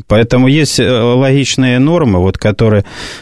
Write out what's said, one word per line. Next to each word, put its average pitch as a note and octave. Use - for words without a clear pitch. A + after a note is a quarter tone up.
Поэтому A#2
есть, C#3+
э, A#2
логичные B2+
нормы, C#3
вот, F#2
которые G#2+